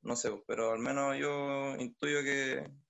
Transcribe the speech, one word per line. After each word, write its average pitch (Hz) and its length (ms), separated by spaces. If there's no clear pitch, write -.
no 120 140
sé, 117 160
po, 104 160
pero 113 240
al 113 80
menos 139 380
yo 139 600
intuyo 143 460
que 135 420